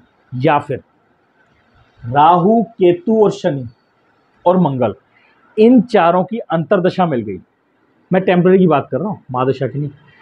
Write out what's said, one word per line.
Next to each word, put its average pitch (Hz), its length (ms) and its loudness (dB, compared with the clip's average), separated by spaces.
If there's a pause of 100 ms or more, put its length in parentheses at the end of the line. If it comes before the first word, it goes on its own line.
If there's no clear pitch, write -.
(320)
या 143 260 0
फिर 143 220 -8 (1200)
राहु, 170 600 2
केतु 185 600 0
और 196 60 2
शनि 139 360 -6 (800)
और 185 120 2
मंगल, 131 360 -2 (600)
इन 233 240 6
चारों 180 440 0
की 220 140 -10
अंतरदशा 175 680 -2
मिल 135 140 -4
गई, 101 180 -10 (760)
मैं 185 100 0
temporary 185 360 2
की 185 80 4
बात 147 240 0
कर 127 80 -6
रहा 175 100 -6
हूँ, 180 120 -10 (120)
महादशा 127 340 -4
की 127 120 -8
नहीं, 143 120 -8 (320)